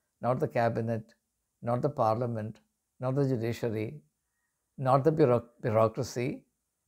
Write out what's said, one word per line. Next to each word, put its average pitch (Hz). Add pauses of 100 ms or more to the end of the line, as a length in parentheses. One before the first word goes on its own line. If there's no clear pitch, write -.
(200)
not 127
the 151
cabinet, 117 (480)
not 123
the 147
parliament, 110 (380)
not 127
the 139
judiciary, 117 (800)
not 135
the 156
bureau-, 127 (160)
bureaucracy. 120 (460)